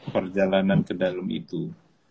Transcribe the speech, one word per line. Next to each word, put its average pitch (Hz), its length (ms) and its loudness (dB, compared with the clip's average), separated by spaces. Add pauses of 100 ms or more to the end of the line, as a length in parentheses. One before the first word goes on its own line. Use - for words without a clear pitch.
(120)
perjalanan 95 720 2
ke - 80 -4
dalam 90 400 -2
itu. 82 400 -6 (400)